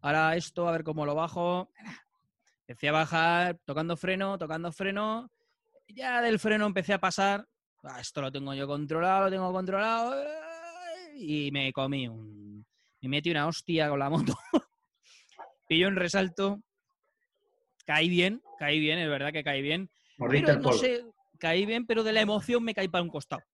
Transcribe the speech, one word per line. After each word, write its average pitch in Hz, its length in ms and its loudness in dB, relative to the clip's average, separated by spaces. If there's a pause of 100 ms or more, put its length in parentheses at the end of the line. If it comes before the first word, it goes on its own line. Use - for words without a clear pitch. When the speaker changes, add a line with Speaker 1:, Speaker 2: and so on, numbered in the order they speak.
Speaker 1:
ahora 156 360 2
esto, 175 320 -2
a 170 40 2
ver 160 120 0
cómo 156 220 -2
lo 147 80 0
bajo. 175 560 -2 (960)
Empecé 123 220 -4
a 147 40 2
bajar, 170 720 2
tocando 160 320 -2
freno, 190 400 -2
tocando 165 360 -6
freno. 214 580 -4 (580)
Ya 247 320 -2
del 233 180 4
freno 214 280 2
empecé 196 260 0
a 196 80 2
pasar. 196 460 2 (360)
"Ah, 131 180 -14
esto - 200 -8
lo 135 100 -2
tengo 139 240 -8
yo 139 120 -4
controlado, 160 580 2
lo 190 60 4
tengo 185 220 0
controlado". 214 600 0 (1040)
Y 151 360 -2
me 139 200 0
comí 135 360 -2
un, 107 580 -16 (340)
me 131 80 -8
metí 151 220 -2
una 151 160 0
hostia 160 420 0
con 143 120 0
la 139 100 0
moto. - 240 0 (180)
<laughs> - 200 0 (960)
Pilló 170 200 4
un 196 80 0
resalto. 190 640 0 (1300)
Caí 160 220 4
bien, 180 340 2 (160)
caí 151 220 0
bien, 151 180 2
es 165 100 -2
verdad 143 240 -2
que 151 120 -4
caí 139 180 -2
bien. 165 280 -2 (280)
Speaker 2:
Mordiste 143 280 4
Speaker 1:
Pero 294 120 6
Speaker 2:
el 277 40 -4
Speaker 1:
no - 80 4
Speaker 2:
polo. - 80 4
Speaker 1:
sé, 247 260 0 (340)
caí 175 280 2
bien, 226 200 -2
pero 226 160 2
de 220 100 0
la 220 80 4
emoción 214 420 2
me 226 120 -4
caí 190 140 -2
para 175 140 0
un 170 80 -2
costado. 143 320 -8 (120)